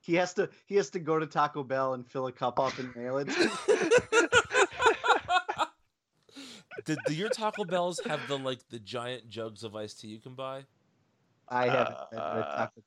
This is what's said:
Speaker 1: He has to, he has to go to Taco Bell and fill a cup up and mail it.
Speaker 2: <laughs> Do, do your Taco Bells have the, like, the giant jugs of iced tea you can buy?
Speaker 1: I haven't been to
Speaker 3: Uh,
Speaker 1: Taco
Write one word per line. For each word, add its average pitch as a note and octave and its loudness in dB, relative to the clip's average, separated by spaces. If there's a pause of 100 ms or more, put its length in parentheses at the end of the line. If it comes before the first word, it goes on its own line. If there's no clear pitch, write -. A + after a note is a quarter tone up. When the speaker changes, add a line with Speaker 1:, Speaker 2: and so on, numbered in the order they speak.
Speaker 1:
He E3+ 0
has F3+ 2
to, F3+ 0 (160)
he G3 -8
has G3 4
to F#3+ -6
go D#3+ 2
to D#3+ 0
Taco D3 0
Bell C3 0
and B2+ -8
fill C3 -4
a B2+ -4
cup B2 0
up C3+ 2
and B2+ -8
mail B2 -4
it. C#3+ -2
Speaker 2:
<laughs> E4 -2 (3500)
Do, D#3 -2 (100)
do - 0
your G3 -2
Taco G#3+ -2
Bells F3 0
have C#3+ -4
the, C#3 -2
like, C3 -4 (100)
the A#2 -10
giant A#2 -8
jugs A2 -8
of G#2 -10
iced G#2+ -10
tea A2+ -14
you G#2+ -12
can B2+ -16
buy? C3+ -8 (840)
Speaker 1:
I B2 2
haven't B2 2 (140)
been - -8
to D2+ -4
Speaker 3:
Uh, D2 -4
Speaker 1:
Taco A2 -4